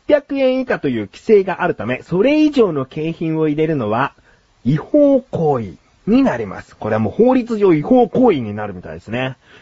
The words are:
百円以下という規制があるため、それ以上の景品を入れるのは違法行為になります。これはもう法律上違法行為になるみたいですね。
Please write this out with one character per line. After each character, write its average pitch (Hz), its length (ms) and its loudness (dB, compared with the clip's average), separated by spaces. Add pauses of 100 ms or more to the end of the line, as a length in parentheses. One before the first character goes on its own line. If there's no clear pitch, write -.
百 285 300 0
円 262 220 0
以 254 60 -6
下 196 120 -2
と 151 100 -4
い 123 140 -2
う 101 40 -8
規 - 120 -18
制 208 260 4
が 175 180 -6
あ 180 60 0
る 147 60 -2
た 101 100 -10
め、 123 180 -6
そ 180 200 -2
れ 294 180 2
以 302 100 4
上 226 220 2
の 139 140 -4
景 160 260 -6
品 160 260 -4
を 156 100 0
入 147 80 -2
れ 156 100 0
る 160 100 -2
の 110 140 -4
は 123 240 -2 (500)
違 147 140 2
法 285 420 2
行 151 400 -2
為 95 140 -10 (320)
に 247 160 4
な 202 140 0
り 113 100 -8
ま 87 160 -12
す。 - 120 -20
こ - 140 -8
れ 107 60 -2
は 110 60 0
も 110 100 -2
う - 20 -8
法 247 220 4
律 233 240 -2
上 196 160 4
違 147 80 0
法 247 260 2
行 240 240 2
為 147 60 -2
に 107 160 -6
な 107 120 -8
る 101 60 -10
み 90 80 -14
た 82 120 -14
い - 20 -12
で 82 60 -16
す - 80 -20
ね。 127 280 -6 (260)